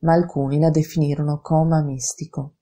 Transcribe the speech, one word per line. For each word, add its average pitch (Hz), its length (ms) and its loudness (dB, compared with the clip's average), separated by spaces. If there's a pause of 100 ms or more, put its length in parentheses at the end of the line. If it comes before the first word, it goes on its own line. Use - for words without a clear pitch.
ma 165 100 2
alcuni 147 480 0
la 160 120 4
definirono 151 680 0
coma 160 420 2
mistico. 139 800 -8